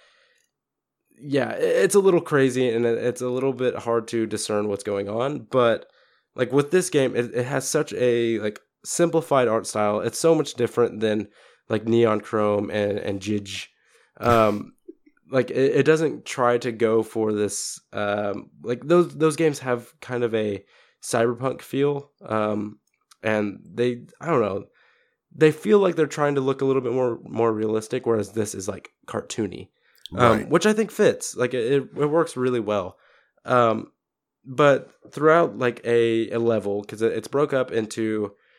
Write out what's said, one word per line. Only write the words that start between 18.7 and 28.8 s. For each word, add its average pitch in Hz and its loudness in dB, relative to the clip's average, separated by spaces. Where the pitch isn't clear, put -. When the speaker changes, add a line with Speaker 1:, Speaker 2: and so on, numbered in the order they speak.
Speaker 1:
those, 160 2
those 151 2
games 156 0
have 123 -4
kind 123 -6
of 113 -2
a 104 -2
cyberpunk 120 -2
feel, 139 -4
um, 107 -4
and 104 -2
they, 120 -4
I - -10
don't 156 0
know, 101 -4
they 156 4
feel 208 2
like 185 2
they're 156 2
trying 147 -2
to 135 0
look 135 -2
a 135 0
little 135 2
bit 120 -4
more, 123 0
more 113 0
realistic, 110 -4
whereas 110 0
this 107 -4
is, 98 -8
like, - -12